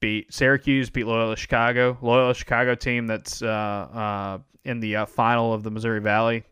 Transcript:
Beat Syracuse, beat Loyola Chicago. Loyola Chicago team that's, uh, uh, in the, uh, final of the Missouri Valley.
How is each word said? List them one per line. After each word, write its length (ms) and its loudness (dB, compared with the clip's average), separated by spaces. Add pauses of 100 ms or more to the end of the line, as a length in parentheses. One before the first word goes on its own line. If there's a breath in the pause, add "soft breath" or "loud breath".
Beat 320 -4
Syracuse, 560 2
beat 180 -4
Loyola 300 0
Chicago. 640 2
Loyola 340 4
Chicago 400 0
team 320 -2
that's, 340 -6
uh, 60 -2
uh, 920 -4 (260)
in 140 -6
the, 160 -4
uh, 100 -2
final 480 2
of 100 -4
the 60 -8
Missouri 300 -4
Valley. 420 2 (100)